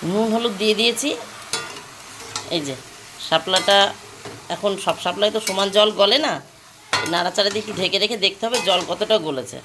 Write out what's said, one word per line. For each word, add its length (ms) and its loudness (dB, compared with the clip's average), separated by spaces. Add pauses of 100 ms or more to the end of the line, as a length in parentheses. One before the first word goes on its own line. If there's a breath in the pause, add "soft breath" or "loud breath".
নুন 300 2
হলুদ 240 2
দিয়ে 180 4
দিয়েছি। 340 2 (1400)
এই 120 -2
যে 140 -6 (540)
শাপলাটা, 480 4 (720)
এখন 280 -2
সব 240 0
শাপলায় 300 0
তো 80 -2
সমান 300 0
জল 220 6
গলে 260 4
না, 160 2 (760)
নাড়াচাড়া 400 2
দিয়ে 140 -4
একটু 100 -8
ঢেকে 260 0
রেখে 180 0
দেখতে 280 0
হবে 200 0
জল 220 2
কতটা 300 0
গলেছে। 480 -4